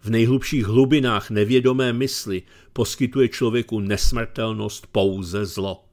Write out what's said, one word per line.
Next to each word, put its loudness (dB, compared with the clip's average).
V -6
nejhlubších 2
hlubinách 2
nevědomé 2
mysli -4
poskytuje 0
člověku -2
nesmrtelnost -2
pouze -2
zlo. -8